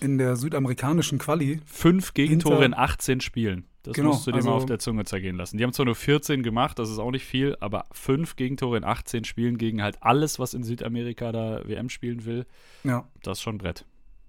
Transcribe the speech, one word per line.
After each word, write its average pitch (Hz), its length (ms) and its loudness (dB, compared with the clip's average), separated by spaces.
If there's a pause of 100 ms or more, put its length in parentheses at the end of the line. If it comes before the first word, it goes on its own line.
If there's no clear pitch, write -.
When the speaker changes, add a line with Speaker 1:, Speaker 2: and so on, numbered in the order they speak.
Speaker 1:
in 139 180 2
der 127 160 4
südamerikanischen 139 840 0
Quali. 147 480 0
Speaker 2:
Fünf - 480 4
Gegentore 147 480 6
Speaker 1:
Hinter 135 40 10
Speaker 2:
in 123 100 4
achtzehn 127 460 0
Spielen. 98 440 -2 (160)
Das - 140 -10
Speaker 1:
Genau, 147 140 4
Speaker 2:
musst - 180 2
du 127 40 0
dir 120 120 2
mal 117 80 2
Speaker 1:
also - 0 -
Speaker 2:
auf 120 160 2
der 120 100 0
Zunge 110 280 -2
zergehen 95 300 -4
lassen. 90 220 -8
Die 113 60 0
haben 123 100 0
zwar 135 140 2
nur 117 80 2
vierzehn 143 480 2
gemacht, 117 340 0
das 110 140 -4
ist 110 80 -6
auch 113 100 -4
nicht 131 160 -6
viel, 135 340 0
aber 101 320 -6
fünf 147 440 -2
Gegentore 127 420 -2
in 104 60 -2
achtzehn 117 400 -4
Spielen 120 340 -2
gegen 113 240 -2
halt 104 220 -2
alles, 147 340 4
was 127 160 -4
in 127 100 -6
Südamerika 120 680 -6
da 113 360 -4
W 107 60 -6
M 120 160 -6
spielen 120 360 -8
will, 117 200 -4 (380)
Speaker 1:
Ja. 123 260 -2 (140)
Speaker 2:
das 98 160 -6
ist - 20 -10
schon 110 140 -6
ein - 20 -8
Brett. 92 300 -8 (400)